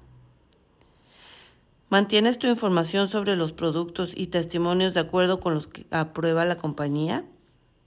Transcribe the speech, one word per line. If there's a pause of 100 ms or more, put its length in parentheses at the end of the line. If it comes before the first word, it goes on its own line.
(1900)
¿Mantienes
tu
información
sobre
los
productos
y
testimonios
de
acuerdo
con
los
que
aprueba
la
compañía? (640)